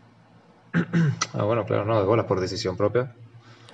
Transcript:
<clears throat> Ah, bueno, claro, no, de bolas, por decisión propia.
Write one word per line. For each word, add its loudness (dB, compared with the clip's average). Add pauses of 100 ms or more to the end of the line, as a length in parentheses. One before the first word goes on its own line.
(720)
<clears throat> 0
Ah, -2
bueno, 0
claro, 0
no, 2
de 2
bolas, 4
por 0
decisión -4
propia. 0 (600)